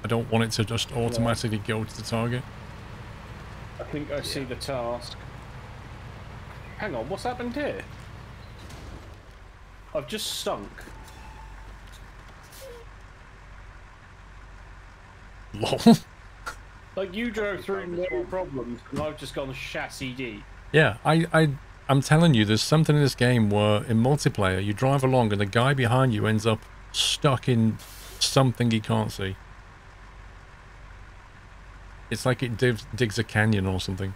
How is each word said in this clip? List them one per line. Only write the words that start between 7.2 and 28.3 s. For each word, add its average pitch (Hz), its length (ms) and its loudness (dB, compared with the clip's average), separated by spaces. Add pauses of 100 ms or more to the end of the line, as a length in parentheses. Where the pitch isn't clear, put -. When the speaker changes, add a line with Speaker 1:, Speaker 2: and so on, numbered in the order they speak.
Speaker 2:
happened 247 320 -4
here? 233 280 -4 (2000)
I've 139 120 -6
just 214 200 -6 (140)
sunk. 104 280 -4 (4000)
Speaker 1:
LOL. 104 320 -2
<laughs> 226 100 12 (1000)
Speaker 2:
Like, 190 200 -4
you 240 160 -2
drove 208 260 -2
Speaker 3:
Have - 20 -6
you - 40 -12
Speaker 2:
through 196 180 -2
Speaker 3:
found 175 180 -6
this 180 120 -2
Speaker 2:
no 185 60 -2
Speaker 3:
one? 175 100 -4
Speaker 2:
problems, 135 520 -4 (120)
and 139 80 -4
I've 151 180 -4
just 135 180 -12
gone 135 180 -6
chassis 131 600 -8
deep. 120 300 -8 (280)
Speaker 1:
Yeah, 143 340 4
I, 156 280 4
I... 160 160 6 (400)
I'm 139 120 8
telling 160 320 6
you, 110 100 8
there's 107 180 4
something 156 340 6
in 147 60 6
this 135 140 4
game 120 340 6
where, 104 360 4
in 113 160 4
multiplayer, 110 640 2
you 101 100 0
drive 135 300 2
along 127 280 4
and 101 80 0
the 104 60 4
guy 117 280 4
behind 127 400 4
you 104 140 2
ends 110 180 2
up 110 140 4 (320)
stuck - 560 0
in 113 300 4 (420)
something 123 520 4